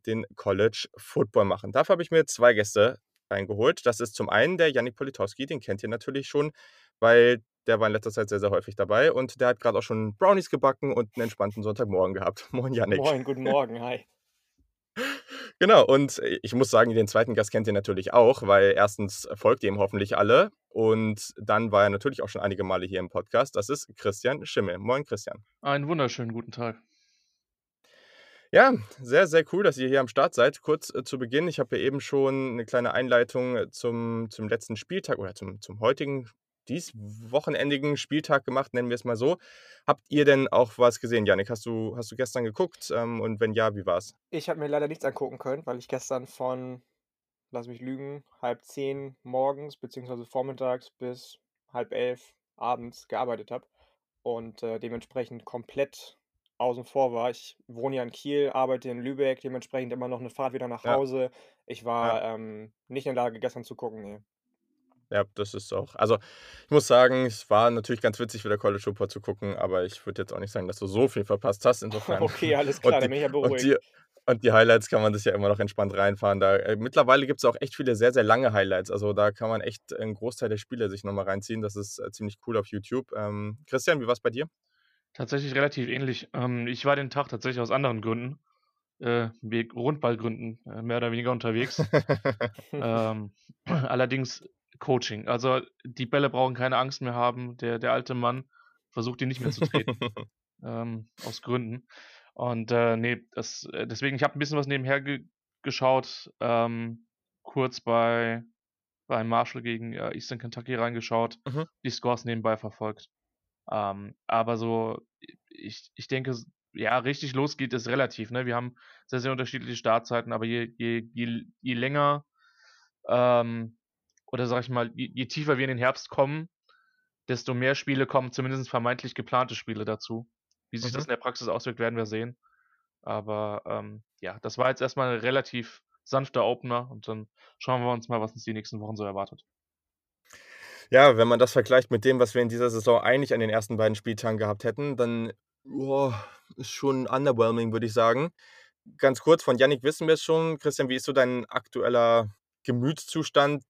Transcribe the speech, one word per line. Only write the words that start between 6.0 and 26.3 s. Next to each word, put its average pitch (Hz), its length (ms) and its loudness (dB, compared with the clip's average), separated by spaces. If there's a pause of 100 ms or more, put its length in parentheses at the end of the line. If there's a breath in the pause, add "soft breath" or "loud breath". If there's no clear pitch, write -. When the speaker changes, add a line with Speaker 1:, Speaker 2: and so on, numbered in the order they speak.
Speaker 1:
schon, 151 240 0 (480 soft breath)
weil 120 420 8 (240)
der 113 140 4
war 110 80 2
in 107 60 2
letzter 107 180 -4
Zeit 104 180 -2
sehr, 104 100 0
sehr 101 120 2
häufig 101 240 0
dabei 107 360 4
und 131 300 -4
der 127 80 6
hat 123 100 0
grad 113 160 2
auch 107 60 2
schon 110 360 -4
Brownies 190 340 4
gebacken 135 420 0
und 113 220 0
einen 117 80 -2
entspannten 104 400 -4
Sonntagmorgen 101 500 0
gehabt. 95 360 -4
<laughs> - 20 -20
Moin, 131 220 -4
Yannick. 117 260 2
Speaker 2:
Moin, 139 240 0
guten 131 200 -6
Morgen, 131 380 0
hi. 123 240 -8 (1500 loud breath)
Speaker 1:
Genau, 180 260 10
und 135 340 4 (220)
ich 110 120 -6
muss 127 160 4
sagen, 117 240 6
den 110 140 4
zweiten 113 280 2
Gast 107 160 0
kennt 110 160 0
ihr 107 60 2
natürlich 101 400 -2
auch, 120 320 6
weil 98 300 8
erstens 104 600 0
folgt 117 280 2
ihr 104 60 0
ihm 98 100 -2
hoffentlich 101 380 0
alle 135 340 6 (160)
und 110 720 0
dann 107 340 0
war 101 120 8
er 104 60 6
natürlich 101 320 -2
auch - 60 -4
schon - 140 -10
einige 98 220 -2
Male 92 220 -2
hier 95 140 -6
im 92 100 -6
Podcast. 117 460 -2
Das 101 140 -2
ist - 260 -6
Christian 123 500 -4
Schimmel. 95 340 -2
Moin, 123 260 -2
Christian. - 380 -10 (180)
Speaker 3:
Einen 143 260 -2
wunderschönen 127 460 -2